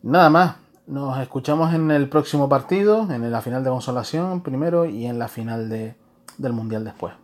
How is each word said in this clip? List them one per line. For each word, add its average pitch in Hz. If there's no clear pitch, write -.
Nada 156
más, 170
nos 139
escuchamos 151
en 160
el 143
próximo 147
partido, 196
en 117
la 113
final 131
de 131
consolación 143
primero 170
y 117
en 120
la 113
final 113
de, 110
del 127
Mundial 110
después. 104